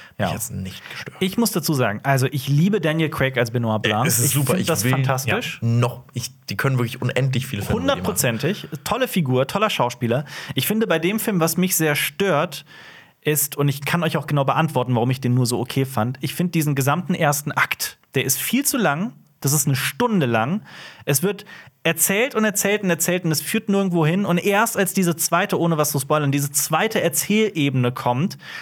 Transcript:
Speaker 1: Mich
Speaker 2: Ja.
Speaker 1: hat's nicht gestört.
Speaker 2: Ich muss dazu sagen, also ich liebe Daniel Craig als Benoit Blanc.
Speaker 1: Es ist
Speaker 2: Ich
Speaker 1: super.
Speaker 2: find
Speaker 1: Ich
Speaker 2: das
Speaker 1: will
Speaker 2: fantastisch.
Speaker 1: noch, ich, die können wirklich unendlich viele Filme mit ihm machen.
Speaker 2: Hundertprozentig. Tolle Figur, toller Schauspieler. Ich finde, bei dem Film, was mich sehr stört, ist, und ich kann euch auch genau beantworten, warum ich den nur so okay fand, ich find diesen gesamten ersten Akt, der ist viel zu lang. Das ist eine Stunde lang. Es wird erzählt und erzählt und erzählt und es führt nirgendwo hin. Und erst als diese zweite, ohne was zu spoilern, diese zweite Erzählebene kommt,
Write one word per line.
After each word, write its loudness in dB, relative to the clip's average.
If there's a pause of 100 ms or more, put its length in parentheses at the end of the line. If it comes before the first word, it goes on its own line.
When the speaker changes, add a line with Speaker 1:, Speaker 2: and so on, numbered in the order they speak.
(180)
Speaker 1:
Mich -2
Speaker 2:
Ja. -2
Speaker 1:
hat's -8
nicht -8 (100)
gestört. -14
Speaker 2:
Ich -2
muss 0
dazu -2
sagen, 0
also 2
ich -4
liebe 4
Daniel 0
Craig 0
als 0
Benoit 0
Blanc. 0
Speaker 1:
Es 2
ist 2
Speaker 2:
Ich 2
Speaker 1:
super. 0
Speaker 2:
find 2
Speaker 1:
Ich -2
Speaker 2:
das 0
Speaker 1:
will 2
Speaker 2:
fantastisch. 0
Speaker 1:
noch, 0 (100)
ich, -8 (180)
die -6
können 0
wirklich -4
unendlich 0
viele -6
Filme -2
mit -6
ihm 0
machen. 2
Speaker 2:
Hundertprozentig. -2 (180)
Tolle 0
Figur, 2
toller 0
Schauspieler. 0 (300)
Ich -2
finde, 0
bei 2
dem 0
Film, 0
was 2
mich 2
sehr 2
stört, 0 (560)
ist, -2
und 2
ich -2
kann 0
euch 0
auch -2
genau 0
beantworten, 2
warum 2
ich -2
den 0
nur 4
so 0
okay -2
fand, -2
ich -6
find -2
diesen 2
gesamten 0
ersten 0
Akt, -4 (160)
der 2
ist 0
viel 0
zu 0
lang. 0 (300)
Das 0
ist 0
eine 2
Stunde 0
lang. 2 (420)
Es 0
wird -2 (380)
erzählt 0
und 0
erzählt 0
und 0
erzählt 0
und 2
es 0
führt -4
nirgendwo 2
hin. 2
Und 2
erst 2
als 0
diese 2
zweite, 0
ohne 2
was 0
zu 0
spoilern, 0
diese 0
zweite 0
Erzählebene 2
kommt, -2 (220)